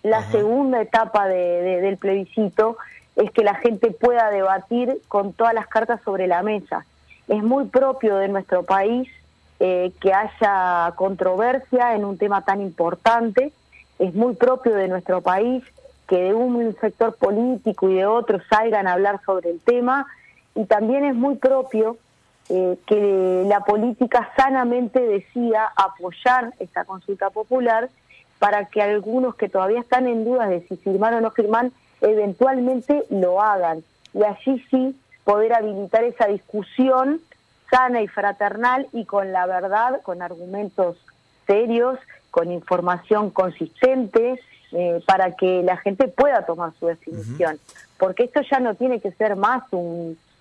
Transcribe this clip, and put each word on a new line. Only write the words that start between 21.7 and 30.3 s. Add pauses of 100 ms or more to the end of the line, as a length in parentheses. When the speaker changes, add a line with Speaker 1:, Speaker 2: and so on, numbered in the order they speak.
Speaker 1:
eh, (100)
que
la
política
sanamente
decida
apoyar
esta
consulta
popular (500)
para
que
algunos
que
todavía
están
en
dudas